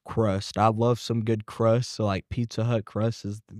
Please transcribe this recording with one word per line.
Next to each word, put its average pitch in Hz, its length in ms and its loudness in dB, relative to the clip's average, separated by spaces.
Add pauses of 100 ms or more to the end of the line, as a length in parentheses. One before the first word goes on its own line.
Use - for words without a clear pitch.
crust. 101 540 0
I 107 100 6
love 113 320 2
some 117 240 -2
good 110 220 0
crust. 117 480 2
So, 107 100 -2
like, 95 240 -2
Pizza 117 340 -4
Hut 117 220 0
crust 110 400 -2
is 104 160 -8 (200)